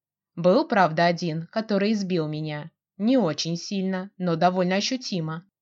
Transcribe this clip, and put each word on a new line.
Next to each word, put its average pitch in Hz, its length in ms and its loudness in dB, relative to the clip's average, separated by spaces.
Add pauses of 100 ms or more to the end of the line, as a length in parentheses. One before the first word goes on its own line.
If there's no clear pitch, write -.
(360)
Был, 185 320 4
правда, 170 380 4
один, 170 420 -2
который 214 460 0
избил 180 340 -2
меня. 151 440 -6 (260)
Не 233 200 2
очень 165 400 0
сильно, 190 600 -4
но 175 180 0
довольно 180 400 2
ощутимо. 175 720 -4 (160)